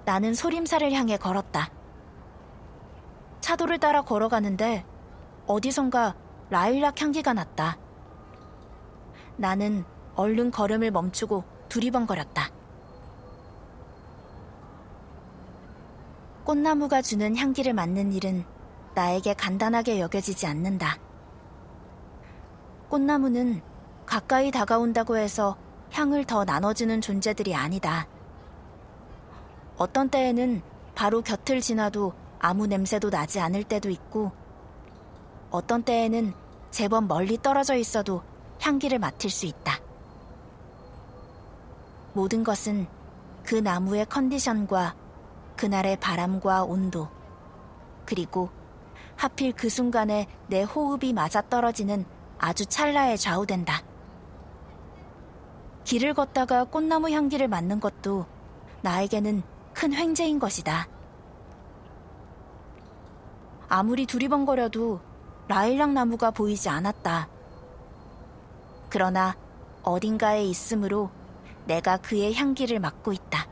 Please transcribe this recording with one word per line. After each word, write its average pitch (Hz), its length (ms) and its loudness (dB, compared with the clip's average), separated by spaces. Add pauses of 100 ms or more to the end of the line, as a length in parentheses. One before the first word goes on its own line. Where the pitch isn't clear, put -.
나는 208 300 2
소림사를 330 580 2
향해 247 240 4
걸었다. 190 540 0 (1700)
차도를 339 400 2
따라 294 220 6
걸어가는데 220 840 2 (640)
어디선가 247 680 4 (340)
라일락 262 520 4
향기가 294 320 2
났다. 165 440 0 (1600)
나는 196 480 2 (300)
얼른 220 360 2
걸음을 220 400 2
멈추고 185 520 0 (260)
두리번거렸다. 220 800 0 (4000)
꽃나무가 294 580 4
주는 214 360 2
향기를 262 360 2
맡는 196 380 2
일은 190 320 0 (520)
나에게 185 400 2
간단하게 220 680 2
여겨지지 185 460 0
않는다. 165 500 0 (1900)
꽃나무는 269 720 4 (440)
가까이 262 460 2
다가온다고 233 680 4
해서 202 400 2 (340)
향을 285 340 4
더 214 180 2
나눠주는 208 560 2
존재들이 202 560 0
아니다. 160 520 0 (1700)
어떤 262 320 2
때에는 247 520 4 (320)
바로 220 300 4
곁을 254 360 0
지나도 208 540 0 (240)
아무 190 300 2
냄새도 202 420 2
나지 156 300 0
않을 185 240 2
때도 208 260 0
있고, 190 420 -2 (1160)
어떤 233 320 0
때에는 226 520 2 (360)
제법 214 380 2
멀리 190 340 2
떨어져 269 340 4
있어도 208 460 2 (380)
향기를 277 400 2
맡을 190 320 -2
수 - 160 -2
있다. - 320 -2 (2250)
모든 208 300 2
것은 208 420 0 (580)
그 - 120 0
나무의 202 500 2
컨디션과 220 880 2 (600)
그날의 196 420 2
바람과 190 680 2
온도, 175 460 0 (960)
그리고 180 460 -2 (640)
하필 269 380 0
그 - 140 -2
순간에 220 600 2 (180)
내 190 160 2
호흡이 277 500 2
맞아떨어지는 208 960 2 (320)
아주 170 300 0
찰나에 285 500 4
좌우된다. 185 640 0 (2000)
길을 254 280 4
걷다가 262 520 4
꽃나무 320 440 2
향기를 285 380 2
맡는 190 320 0
것도 196 480 -2 (560)
나에게는 202 580 2 (320)
큰 294 200 2
횡재인 320 460 2
것이다. 170 480 0 (2750)
아무리 226 360 4
두리번거려도 240 920 2 (480)
라일락 247 460 4
나무가 233 380 4
보이지 208 380 0
않았다. 165 600 0 (1600)
그러나 185 460 4 (480)
어딘가에 214 600 4
있으므로 202 640 0 (560)
내가 170 320 4
그의 208 360 0
향기를 262 460 2
맡고 190 340 -2
있다. 151 380 -2